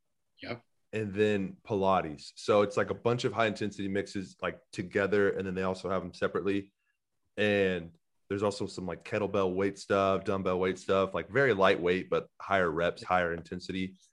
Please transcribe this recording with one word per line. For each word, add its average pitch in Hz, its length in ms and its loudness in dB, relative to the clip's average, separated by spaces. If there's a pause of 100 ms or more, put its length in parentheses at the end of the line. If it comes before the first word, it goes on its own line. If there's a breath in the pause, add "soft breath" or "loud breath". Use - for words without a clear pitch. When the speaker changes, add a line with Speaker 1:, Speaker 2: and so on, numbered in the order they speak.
(400)
Speaker 1:
Yep. 117 220 -10 (300)
Speaker 2:
and 107 200 -4
then 98 440 2 (100)
Pilates. 95 680 0
So 104 260 4
it's, 101 140 0
like, 104 140 2
a 98 40 -2
bunch 120 300 0
of 117 80 0
high 110 160 2
intensity 101 400 -6
mixes, 98 520 -6
like, 87 200 -4 (120)
together, 98 580 0
and 92 140 -4
then 92 120 -6
they 92 80 -2
also 92 260 -4
have 95 120 -2
them 87 120 -10
separately. 98 580 -2 (640)
And 95 540 0 (380)
there's 101 160 -2
also 101 240 -2
some, 90 180 -10
like, 85 180 -8
kettlebell 98 520 -2
weight 98 200 0
stuff, 95 460 2
dumbbell 95 380 0
weight 92 180 0
stuff, 95 340 2
like, 82 160 -4
very 127 240 4
lightweight, 92 580 2
but 80 180 0 (120)
higher 95 300 2
reps, 85 320 -2
higher 87 320 0
intensity. 92 600 -8 (160 soft breath)